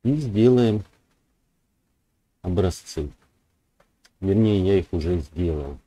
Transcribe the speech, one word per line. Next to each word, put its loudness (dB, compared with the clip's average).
и 0
сделаем 2
образцы. -4
Вернее, 2
я 4
их -10
уже -2
сделал. -6